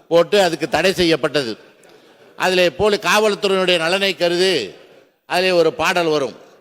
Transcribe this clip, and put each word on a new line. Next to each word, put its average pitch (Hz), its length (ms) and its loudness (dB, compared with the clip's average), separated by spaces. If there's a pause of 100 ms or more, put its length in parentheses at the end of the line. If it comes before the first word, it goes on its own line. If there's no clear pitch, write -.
போட்டு 170 340 2
அதுக்கு 160 260 -2
தடை 175 240 0
செய்யப்பட்டது. 151 640 -2 (800)
அதிலே 180 320 2
போலி-, 202 300 0
காவல்துறையினுடைய 190 800 0
நலனை 185 380 -2
கருதி 170 540 0 (560)
அதிலே 185 240 -2
ஒரு 165 220 2
பாடல் 175 340 0
வரும். 143 300 -2 (240)